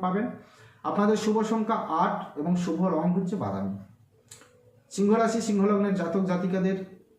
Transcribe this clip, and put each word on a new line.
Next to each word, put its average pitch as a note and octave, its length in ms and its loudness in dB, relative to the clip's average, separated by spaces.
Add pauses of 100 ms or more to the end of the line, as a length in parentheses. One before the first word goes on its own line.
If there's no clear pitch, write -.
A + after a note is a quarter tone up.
পাবেন। F#3+ 300 0 (520)
আপনাদের G#3 340 2
শুভ G#3+ 260 0
সংখ্যা A3 320 0
আট F#3 640 -2
এবং F3 180 0
শুভ F3 280 -2
রং E3+ 280 2
হচ্ছে G3 240 -2
বাদামি। G2 420 -4 (1120)
সিংহ G3+ 240 4
রাশি, A3+ 260 2
সিংহ G3+ 260 2
লগ্নের G3+ 280 2
জাতক F3+ 300 0
জাতিকাদের F#3 520 0 (420)